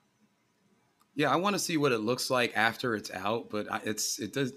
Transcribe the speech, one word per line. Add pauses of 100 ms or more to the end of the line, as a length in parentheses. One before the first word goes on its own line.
(1160)
Yeah,
I
wanna
see
what
it
looks
like
after
it's
out,
but
I,
it's,
it
does,